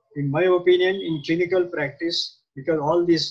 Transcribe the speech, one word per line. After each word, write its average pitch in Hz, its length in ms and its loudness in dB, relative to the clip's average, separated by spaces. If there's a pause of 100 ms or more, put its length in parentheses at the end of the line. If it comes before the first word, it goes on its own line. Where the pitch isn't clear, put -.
(180)
in 143 120 -2
my 156 140 0
opinion, 180 520 4 (120)
in 160 180 -4
clinical 175 400 0
practice, 160 540 -6 (360)
because 156 240 -2
all 165 240 0
these 165 280 2